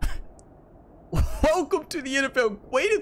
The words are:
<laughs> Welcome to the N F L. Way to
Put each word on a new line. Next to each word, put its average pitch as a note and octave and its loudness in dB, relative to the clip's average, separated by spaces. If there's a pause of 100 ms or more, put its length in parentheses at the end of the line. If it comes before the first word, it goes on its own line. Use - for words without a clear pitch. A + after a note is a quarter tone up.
<laughs> - 0 (1300)
Welcome D#4 2
to E4 -6
the C4 -4
N C#4 2
F C4 -6
L. A3 0 (140)
Way D4 2
to G#4+ 2